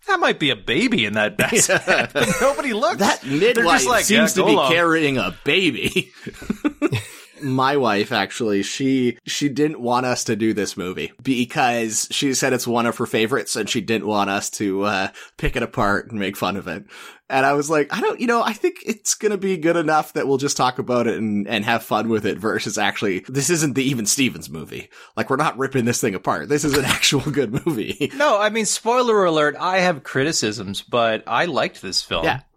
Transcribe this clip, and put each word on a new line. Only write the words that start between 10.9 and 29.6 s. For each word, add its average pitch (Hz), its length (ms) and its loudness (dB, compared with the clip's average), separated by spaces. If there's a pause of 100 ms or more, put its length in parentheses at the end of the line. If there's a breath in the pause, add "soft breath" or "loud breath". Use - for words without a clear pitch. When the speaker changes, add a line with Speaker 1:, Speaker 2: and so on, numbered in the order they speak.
Speaker 2:
because 120 880 0
she 143 220 0
said 127 220 0
it's 123 120 -2
one 117 200 0
of 113 100 -2
her 120 100 -2
favorites 110 480 0
and 107 140 -4
she 117 140 -2
didn't 107 240 -2
want 101 240 0
us 101 200 -2
to, 98 340 -2
uh, 98 240 -2 (280 loud breath)
pick - 180 -2
it 117 80 -2
apart 104 480 0
and 113 80 -8
make 98 200 -4
fun 95 180 -2
of 90 120 -8
it. 90 160 -8 (440 loud breath)
And 131 160 2
I 139 80 4
was 143 160 0
like, 151 240 2
"I 185 80 -4
don't, 415 180 0
you 233 80 -2
know, 233 160 2
I 220 120 0
think 339 220 -2 (100)
it's - 280 -4
gonna 208 220 -2
be 190 220 -2
good 165 180 2
enough 156 380 0
that 139 120 -2
we'll 135 120 2
just 135 180 -2
talk 127 220 0
about 120 280 0
it 95 120 0
and, 104 280 -2
and 107 200 -2
have 117 160 0
fun 110 260 -2
with 107 160 2
it 95 140 0
versus 107 400 -2
actually, 101 500 -2
this 135 220 -2
isn't 156 240 2
the 135 160 0
Even 113 160 -2
Stevens 98 420 0
movie. 69 400 -12 (260 loud breath)
Like, 110 140 -4
we're - 80 0
not 147 220 0
ripping 131 260 0
this 117 160 0
thing 110 140 0
apart. 90 340 -4
This 147 160 0
is 147 140 0
an 139 60 0
<laughs> - 20 -4
actual 135 440 0
good 123 360 -2
movie." 156 480 -2
Speaker 1:
No, 277 260 2
I 214 80 2
mean, 220 160 -2
spoiler 233 580 2
alert, 151 380 2